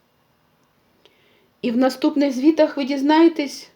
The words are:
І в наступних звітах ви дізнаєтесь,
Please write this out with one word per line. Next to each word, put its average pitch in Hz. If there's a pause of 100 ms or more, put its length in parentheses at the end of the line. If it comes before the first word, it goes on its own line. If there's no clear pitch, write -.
(1600)
І 240
в 226
наступних 285
звітах 302
ви 277
дізнаєтесь, 311